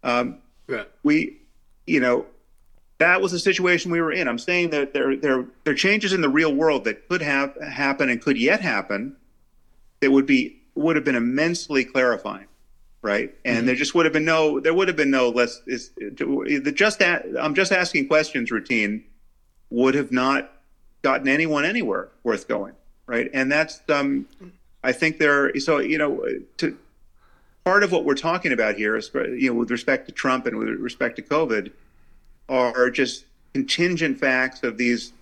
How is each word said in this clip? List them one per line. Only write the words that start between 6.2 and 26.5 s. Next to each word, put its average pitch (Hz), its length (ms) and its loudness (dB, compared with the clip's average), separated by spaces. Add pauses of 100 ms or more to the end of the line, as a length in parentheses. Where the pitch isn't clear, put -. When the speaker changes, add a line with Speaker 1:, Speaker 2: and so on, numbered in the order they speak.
Speaker 1:
real 151 240 2
world 147 300 2
that 107 240 -6
could 175 140 -2
have 139 400 -2
happened 139 500 -2
and 117 100 -2
could 135 160 0
yet 151 220 2
happen 117 560 -4 (880)
that 139 100 4
would 135 140 4
be, 131 340 0 (160)
would 156 220 0
have 131 80 -2
been 139 100 2
immensely 135 720 0
clarifying, 104 600 -2 (540)
right? 104 320 -2 (120)
And 120 120 0
Speaker 3:
Mm-hmm. 113 100 0
Speaker 1:
there 127 80 2
just 143 200 -2
would 165 100 4
have 151 80 2
been 156 120 2
no, 156 340 2
there 160 140 2
would 185 140 2
have 170 100 -2
been 143 140 2
no 127 180 4
less, 117 380 0
is, 120 300 -8
the 139 760 -2
just 208 260 2
a-, 175 220 0 (180)
"I'm 151 140 0
just 185 160 2
asking 175 360 0
questions" 151 440 0
routine 110 520 -2 (680)
would 131 260 2
have 135 160 -2
not 131 400 0 (500)
gotten 135 260 0
anyone 147 380 0
anywhere 170 440 -4 (140)
worth 117 240 -2
going, 104 260 -4 (320)
right? 120 280 -4
And 135 180 0
that's, 156 380 -2
um, 139 380 0 (560)
I 127 80 0
think 160 260 0
there, 143 420 2
so, 147 200 0
you 156 180 -2
know, 151 280 -2 (320)